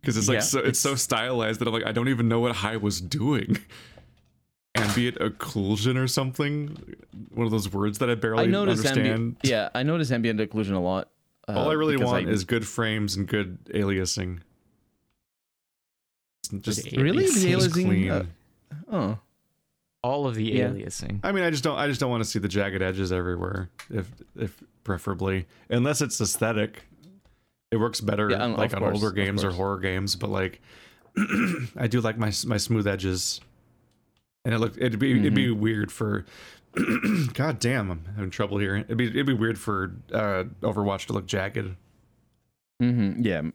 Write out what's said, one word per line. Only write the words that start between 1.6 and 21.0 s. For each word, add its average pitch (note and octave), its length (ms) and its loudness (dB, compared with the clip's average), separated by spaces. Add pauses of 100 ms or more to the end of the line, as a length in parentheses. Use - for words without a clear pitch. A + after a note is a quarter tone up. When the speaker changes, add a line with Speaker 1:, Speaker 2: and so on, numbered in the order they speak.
Speaker 1:
that A#2 80 0
I'm A2 40 0
like, A#2 120 -2
"I A2 80 0
don't A#2+ 160 2
even A#2 180 4
know A#2 140 4
what A#2+ 160 2
high G#2 180 -2
was G2+ 240 0
doing." A2 580 0 (1160)
Ambient A#2+ 440 2
occlusion G#2+ 840 0
or C3 60 0
something? C#3+ 880 -2 (380)
One A#2 120 0
of A2 60 2
those G2 200 0
words G#2 280 0
that A#2+ 100 2
I A#2+ 60 2
barely A2 280 0
Speaker 2:
I - 40 4
notice - 380 4
Speaker 1:
understand. A2+ 520 2
Speaker 2:
ambi-, C3 120 2
yeah, A2 240 2
I B2 100 -2
notice D3+ 280 2
ambient A2+ 300 2
occlusion G#2 320 0
a F#2 60 2
lot, F#2 280 0 (400)
Speaker 1:
All A2+ 220 0
I D#3 40 2
Speaker 2:
uh, - 40 2
Speaker 1:
really D3+ 180 2
Speaker 2:
because B2 160 2
Speaker 1:
want F#2 160 2
Speaker 2:
I G2 40 0
Speaker 1:
is G2+ 120 2
good A2 240 0
frames G#2+ 480 -2
and G2 120 -2
good G2 380 -2
aliasing. F#2 760 -2 (2250)
Just - 300 -4
Speaker 3:
Good - 120 -2
Speaker 2:
Really? A3 240 2
The F#4 60 6
Speaker 3:
aliasing. F#3 200 4
Speaker 1:
just F#3 180 4
Speaker 2:
aliasing, F3+ 160 0
Speaker 1:
clean. F#3 260 2
Speaker 2:
uh, G2 140 0 (680)
oh. A2+ 280 -2 (840)
Speaker 3:
All C#3 240 0
of A#2 80 -2
the A2 80 0
Speaker 2:
Yeah. B2 260 2
Speaker 3:
aliasing. - 540 -6